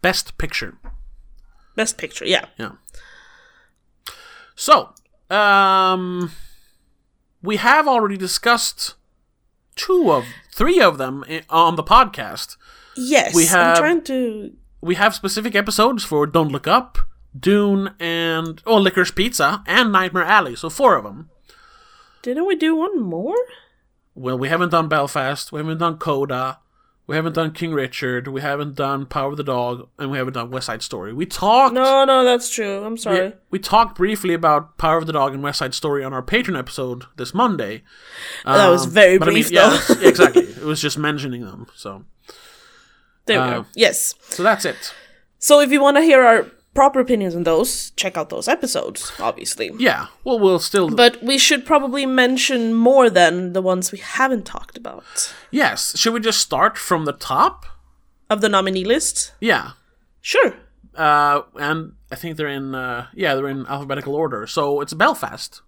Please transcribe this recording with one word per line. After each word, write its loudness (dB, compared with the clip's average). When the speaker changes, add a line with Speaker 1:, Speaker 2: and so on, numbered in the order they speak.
Speaker 1:
Best -2
Picture. -6
Speaker 2:
Best -4
Picture, -12
yeah. 0
Speaker 1:
Yeah. -10
So, 2
um, 0
we -2
have 2
already 0
discussed -4
two 2
of, 2
three 4
of 2
them -8
i-, -8
on 2
the -6
podcast. 0
Speaker 2:
Yes, 0
Speaker 1:
We 4
have 4
Speaker 2:
I'm 4
trying 2
to -6
Speaker 1:
we -2
have 0
specific -6
episodes 0
for 0
Don't 0
Look -6
Up, 2
Dune, 2
and, -4
oh, 4
Licorice 0
Pizza, -2
and 2
Nightmare 0
Alley. 2
So -8
four 6
of -4
'em. -16
Speaker 2:
Didn't -2
we 0
do 0
one -2
more? -4
Speaker 1:
Well, -4
we -4
haven't 0
done 0
Belfast, -4
we -8
haven't -6
done -2
Coda, -4
we -6
haven't -4
done -2
King -6
Richard, -4
we -8
haven't -6
done -4
Power -6
of -10
the -8
Dog, -4
and -8
we -6
haven't -4
done -8
West -8
Side -8
Story. -10
We -4
talked 2
Speaker 2:
No, 4
no, 4
that's 2
true. -6
I'm -8
Speaker 1:
we, -10
Speaker 2:
sorry. -2
Speaker 1:
we -4
talked -2
briefly -2
about 0
Power 0
of -4
the -8
Dog -2
and -8
West -6
Side -6
Story -4
on -10
our -8
Patreon -2
episode -8
this -10
Monday. -2
Speaker 2:
That 6
was 4
Speaker 1:
Um, -8
Speaker 2:
very 8
Speaker 1:
but 4
I 4
mean, 2
Speaker 2:
brief, -2
Speaker 1:
yeah, 8
Speaker 2:
though. 4
Speaker 1:
it's, 0
exactly. 6
It -10
was -4
just -2
mentioning -4
them, -18
so. -16
Speaker 2:
There 2
we 0
Speaker 1:
Uh, -4
Speaker 2:
go. -14
Yes. 0
Speaker 1:
so -6
that's 2
it. -8
Speaker 2:
So 6
if 4
you 4
wanna 6
hear 8
our 6
proper 4
opinions 0
on -4
those, 0
check -6
out -6
those -6
episodes, -4
obviously. -6
Speaker 1:
Yeah, 0
well, 0
we'll 4
still 0
Speaker 2:
But 4
we 0
should 2
probably 0
mention 0
more 6
than 2
the 0
ones -2
we -14
haven't -2
talked -14
about. -10
Speaker 1:
Yes, -2
should 0
we -2
just 0
start 0
from -2
the -4
top? -2
Speaker 2:
Of 0
the 2
nominee 0
list? -2
Speaker 1:
Yeah. -2
Speaker 2:
Sure. 0
Speaker 1:
Uh, 2
and -6
I -10
think -12
they're -6
in, -8
uh, -8
yeah, -2
they're -4
in -8
alphabetical -8
order. -4
So -2
it's -8
Belfast. -2